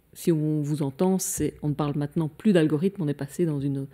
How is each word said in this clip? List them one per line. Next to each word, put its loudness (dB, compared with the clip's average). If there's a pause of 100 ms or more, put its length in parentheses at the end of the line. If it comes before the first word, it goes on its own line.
(120)
si 0
on 0
vous -2
entend, 2
c'est, -4
on -2
ne 0
parle -2
maintenant -2
plus 2
d'algorithmes, 2
on 0
est -2
passé -4
dans -2
une, -4